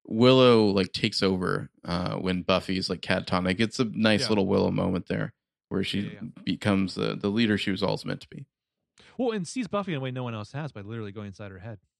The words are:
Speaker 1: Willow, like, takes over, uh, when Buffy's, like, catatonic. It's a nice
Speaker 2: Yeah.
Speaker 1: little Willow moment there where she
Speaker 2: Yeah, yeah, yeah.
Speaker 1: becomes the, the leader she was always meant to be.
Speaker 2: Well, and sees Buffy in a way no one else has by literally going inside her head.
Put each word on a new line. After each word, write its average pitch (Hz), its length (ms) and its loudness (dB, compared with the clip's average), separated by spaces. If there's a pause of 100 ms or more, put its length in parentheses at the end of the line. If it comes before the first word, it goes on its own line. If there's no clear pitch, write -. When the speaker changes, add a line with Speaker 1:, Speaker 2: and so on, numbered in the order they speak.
Speaker 1:
Willow, 123 600 8
like, 95 260 2
takes - 280 -2
over, 95 480 0 (160)
uh, 90 300 -2
when 92 260 -2
Buffy's, 92 480 0
like, 92 120 -4
catatonic. 92 580 0
It's 113 200 -2
a 131 60 2
nice 107 360 2
Speaker 2:
Yeah. 110 80 -4
Speaker 1:
little 101 180 4
Willow 95 240 2
moment 92 360 -2
there 104 260 -4 (360)
where 98 140 -2
she - 160 -4
Speaker 2:
Yeah, 101 140 -6
yeah, 104 80 -18
yeah. - 240 -16
Speaker 1:
becomes 95 500 0
the, 104 200 -2
the 104 140 -4
leader 107 280 2
she 104 120 -2
was 95 140 -2
always 104 220 -2
meant 95 160 -8
to - 80 -20
be. - 160 -16 (720)
Speaker 2:
Well, 240 140 0
and 202 160 -4
sees 247 200 -6
Buffy 196 260 -4
in 143 40 -4
a 131 40 -4
way 131 100 -6
no 127 120 -8
one 120 100 -6
else 104 200 -10
has 147 180 -8
by 107 100 -14
literally 107 300 -10
going 104 160 -12
inside 101 240 -14
her 95 80 -16
head. 107 200 -14 (200)